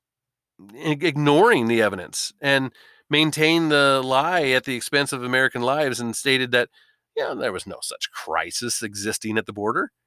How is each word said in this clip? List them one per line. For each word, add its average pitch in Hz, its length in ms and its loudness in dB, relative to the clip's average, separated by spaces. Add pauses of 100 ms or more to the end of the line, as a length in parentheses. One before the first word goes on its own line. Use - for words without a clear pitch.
(760)
ig-, 151 300 -2
ignoring 147 640 4
the 117 140 4
evidence 95 580 -2
and 139 320 2 (360)
maintained 156 640 2
the 139 340 4
lie 143 440 0
at 131 160 2
the 131 120 -6
expense 143 360 -2
of 123 120 -6
American 127 380 0
lives 131 360 0
and 117 160 -6
stated 127 380 -2
that, 120 160 2 (480)
yeah, - 180 -4
there 120 180 -4
was 90 140 -10
no 82 160 -14
such - 300 -10
crisis 85 680 -6
existing 107 540 -6
at 113 100 -2
the 110 60 -12
border. 113 380 -4 (160)